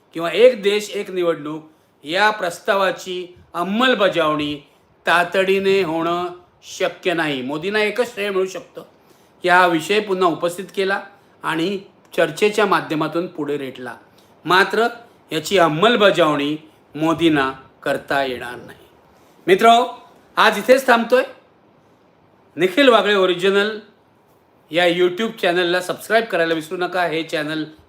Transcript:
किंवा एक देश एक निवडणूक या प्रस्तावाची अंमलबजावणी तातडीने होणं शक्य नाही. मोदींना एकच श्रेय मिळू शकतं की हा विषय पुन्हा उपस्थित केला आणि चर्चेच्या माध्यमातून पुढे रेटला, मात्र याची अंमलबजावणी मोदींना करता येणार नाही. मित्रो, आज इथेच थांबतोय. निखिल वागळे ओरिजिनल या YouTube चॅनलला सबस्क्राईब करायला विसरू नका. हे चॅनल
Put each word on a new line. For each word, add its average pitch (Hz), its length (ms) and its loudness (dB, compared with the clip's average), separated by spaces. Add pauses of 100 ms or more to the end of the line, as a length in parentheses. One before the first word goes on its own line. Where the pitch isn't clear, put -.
(140)
किंवा 165 160 -4
एक 220 320 6
देश 208 280 0
एक 196 200 -8
निवडणूक 160 520 -4 (420)
या 190 260 0
प्रस्तावाची 185 1040 -4 (180)
अंमलबजावणी 175 1000 0 (500)
तातडीने 190 760 2
होणं 170 440 -2 (520)
शक्य 180 360 -4
नाही. 151 280 -4
मोदींना 160 400 -4
एकच 220 320 -2
श्रेय 202 160 -6
मिळू 190 160 0
शकतं 170 380 -14 (580)
की 175 60 0
हा 180 180 6
विषय 175 340 0
पुन्हा 185 280 0
उपस्थित 170 360 -4 (100)
केला 196 260 -2 (420)
आणि 165 360 -4 (380)
चर्चेच्या 208 500 0
माध्यमातून 156 600 -2
पुढे 147 320 -6
रेटला, 127 360 -12 (500)
मात्र 190 420 2 (460)
याची 160 260 0
अंमलबजावणी 165 1000 2 (380)
मोदींना 151 580 0 (300)
करता 139 420 -2
येणार 123 300 -10
नाही. 127 240 -20 (680)
मित्रो, 226 560 4 (340)
आज 202 220 2
इथेच 262 280 4
थांबतोय. 240 360 2 (1300)
निखिल - 320 4
वागळे 208 260 4
ओरिजिनल 196 640 0 (920)
या 175 160 2
YouTube 180 560 0
चॅनलला 180 380 0
सबस्क्राईब 180 440 -2
करायला 165 300 -2
विसरू 160 220 -8
नका. 180 280 -2
हे 160 180 -4
चॅनल 156 420 -6 (240)